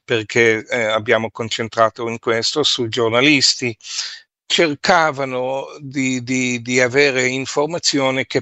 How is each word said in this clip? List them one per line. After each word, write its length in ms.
perché, 600
eh, 180
abbiamo 460
concentrato 800
in 100
questo, 440
su 260
giornalisti. 880
Cercavano 1160
di, 440
di, 400
di 180
avere 480
informazioni 1000
che 160